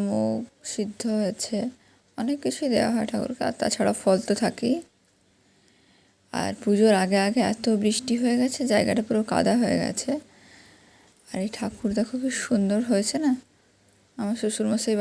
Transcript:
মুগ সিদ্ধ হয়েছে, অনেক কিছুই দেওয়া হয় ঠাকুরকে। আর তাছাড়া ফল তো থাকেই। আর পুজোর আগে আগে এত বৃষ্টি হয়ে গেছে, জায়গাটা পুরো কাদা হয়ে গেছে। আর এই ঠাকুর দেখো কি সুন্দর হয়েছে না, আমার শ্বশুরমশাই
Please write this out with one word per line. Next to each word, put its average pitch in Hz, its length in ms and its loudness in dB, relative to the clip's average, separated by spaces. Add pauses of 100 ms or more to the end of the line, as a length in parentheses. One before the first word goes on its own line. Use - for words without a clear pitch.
মুগ 220 320 0 (340)
সিদ্ধ 208 300 -6 (160)
হয়েছে, 202 400 -2 (600)
অনেক 269 260 -2
কিছুই 269 300 -2
দেওয়া - 200 2
হয় 220 160 0
ঠাকুরকে। 226 380 -4
আর - 120 -4
তাছাড়া 202 400 0
ফল 190 180 4 (100)
তো 202 140 2
থাকেই। 240 340 0 (1600)
আর 185 180 -2 (120)
পুজোর 208 320 4 (100)
আগে 196 220 2
আগে 233 140 2 (120)
এত - 120 -6 (180)
বৃষ্টি 220 400 0
হয়ে 240 180 2
গেছে, 254 200 0 (120)
জায়গাটা 214 360 2
পুরো 214 140 0 (100)
কাদা - 300 4
হয়ে 185 220 2
গেছে। - 280 -4 (1160)
আর - 160 -8
এই 214 120 -4
ঠাকুর 208 320 -6 (100)
দেখো 240 240 -2
কি 262 80 0 (160)
সুন্দর 202 340 2 (100)
হয়েছে 202 340 0
না, 269 80 4 (840)
আমার 214 220 -2
শ্বশুরমশাই 220 600 0